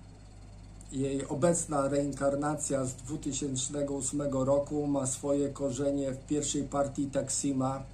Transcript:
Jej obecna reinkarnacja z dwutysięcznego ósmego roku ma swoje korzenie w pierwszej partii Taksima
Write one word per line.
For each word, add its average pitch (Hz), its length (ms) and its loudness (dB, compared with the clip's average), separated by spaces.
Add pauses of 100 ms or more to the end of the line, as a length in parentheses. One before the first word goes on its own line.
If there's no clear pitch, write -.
(920)
Jej 135 360 0
obecna 151 600 4
reinkarnacja 139 960 2
z 123 80 -4
dwutysięcznego 143 1000 -2
ósmego 139 520 0
roku 143 420 4
ma 139 200 2
swoje 143 420 2
korzenie 139 640 0
w 131 160 -8
pierwszej 147 360 0
partii 139 440 0
Taksima 135 760 0 (100)